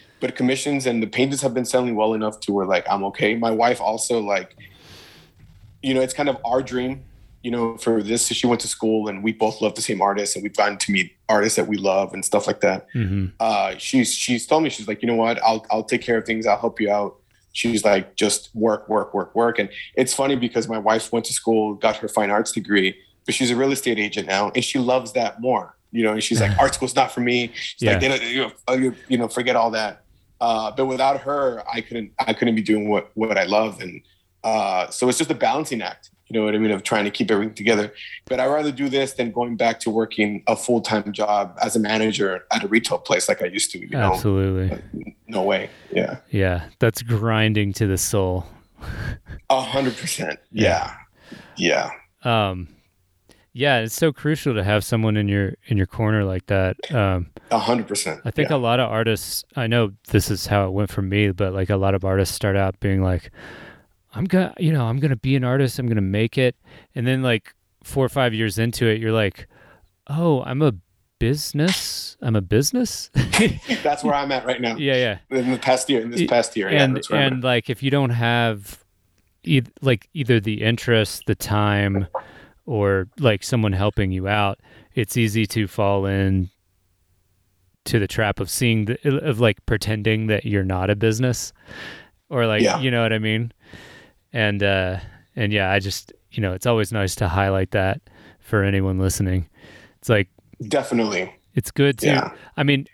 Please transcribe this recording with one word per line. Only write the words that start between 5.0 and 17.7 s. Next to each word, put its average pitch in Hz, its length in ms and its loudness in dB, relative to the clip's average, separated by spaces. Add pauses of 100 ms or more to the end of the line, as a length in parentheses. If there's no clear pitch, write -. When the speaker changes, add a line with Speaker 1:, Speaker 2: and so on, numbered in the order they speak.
Speaker 1:
you 131 120 0
know, 131 60 2
it's 131 140 0
kind 143 140 -2
of 131 160 0
our 123 180 2
dream, 127 420 -4 (380)
you 123 100 -6
know, 117 240 -2
for 113 260 0
this. 110 240 0
She - 200 -2
went 120 160 2
to - 60 -8
school 110 400 0
and 98 140 -8
we 110 100 -2
both 110 280 -2
love 104 160 0
the 110 60 -6
same 101 200 -2
artists 101 320 0
and - 80 -8
we've 104 140 -6
gotten 104 220 0
to - 140 -2
meet 95 200 0 (160)
artists 110 280 2
that 110 120 0
we 104 80 0
love 98 360 0
and 95 120 -8
stuff - 220 0
like 101 160 -2
that. 92 320 0
Speaker 2:
Mm-hmm. 98 320 0 (120)
Speaker 1:
Uh, 101 400 0
she's, 127 340 2
she's - 340 -2
told 156 180 4
me, 139 60 -2
she's 104 180 -12
like, 104 140 -6
"You 117 60 -2
know 120 60 2
what? 113 300 0
I'll, 110 260 2
I'll 110 140 0
take - 180 -2
care 117 160 0
of 107 80 -6
things. 110 200 -2
I'll 104 120 4
help 113 220 -4
you 104 100 0
out." 101 260 -2 (360)
She's 113 320 -2